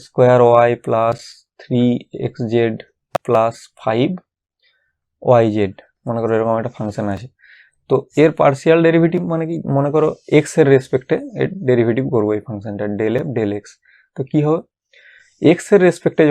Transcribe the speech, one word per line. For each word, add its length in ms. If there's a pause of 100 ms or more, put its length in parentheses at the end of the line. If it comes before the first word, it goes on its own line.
স্কয়ার 420
ওয়াই 220 (160)
প্লাস 320 (440)
থ্রি 220 (440)
এক্স 140 (120)
জেড 220 (500)
প্লাস 300 (260)
ফাইভ 260 (1200)
ওয়াই 180 (100)
জেড, 180 (340)
মনে 140
করো 160
এরকম 240
একটা 160
ফাংশন 280 (100)
আছে, 120 (600)
তো 60 (280)
এর 80 (100)
পার্শিয়াল 460
ডেরিভেটিভ 340 (100)
মানে 180
কি? 60 (220)
মনে 180
করো 140 (280)
এক্স 220
এর 160
রেসপেক্টে 400 (260)
এর 80 (200)
ডেরিভেটিভ 360 (100)
করবো 220
এই 100
ফাংশনটা, 380 (140)
del 160 (100)
f 20 (100)
del 140 (120)
x। 20 (500)
তো 140
কি 160
হবে? 140 (920)
এক্স 220
এর 140
রেসপেক্টে 440